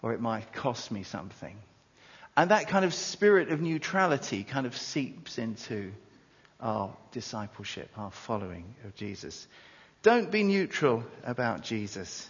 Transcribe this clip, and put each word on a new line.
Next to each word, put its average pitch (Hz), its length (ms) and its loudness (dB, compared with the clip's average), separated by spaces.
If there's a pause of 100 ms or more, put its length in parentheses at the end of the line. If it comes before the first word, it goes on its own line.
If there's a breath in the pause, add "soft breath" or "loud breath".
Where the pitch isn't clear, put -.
or 113 100 0
it 104 80 -2
might 110 320 -2
cost - 400 -4
me 98 100 -6
something." 92 540 -12 (800 loud breath)
And 170 140 6
that 202 180 6
kind 190 160 6
of 175 80 4
spirit 196 580 6
of 156 120 0
neutrality 160 840 2
kind 135 220 -2
of 123 100 -6
seeps - 600 -6
into 107 540 -6 (680 soft breath)
our 107 340 -2 (160)
discipleship, - 840 -8
our 104 160 -8
following 95 600 -6 (100)
of 101 100 -14
Jesus. 98 540 -10 (540 loud breath)
Don't 220 280 6
be 208 140 4
neutral 156 600 2 (200)
about 117 380 -2
Jesus. 101 680 -6